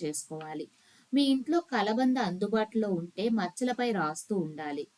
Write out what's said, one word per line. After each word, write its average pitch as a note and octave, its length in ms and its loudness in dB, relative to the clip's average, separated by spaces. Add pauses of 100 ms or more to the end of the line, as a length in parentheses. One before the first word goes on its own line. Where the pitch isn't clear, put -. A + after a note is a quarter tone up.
చేసుకోవాలి. D#3 640 -8 (460)
మీ C#4 80 6
ఇంట్లో C4+ 380 2
కలబంద B3+ 580 2
అందుబాటులో G#3+ 760 0
ఉంటే F3 360 -2
మచ్చలపై A#3 600 0
రాస్తూ F#3+ 460 -2
ఉండాలి. D3+ 500 -4 (120)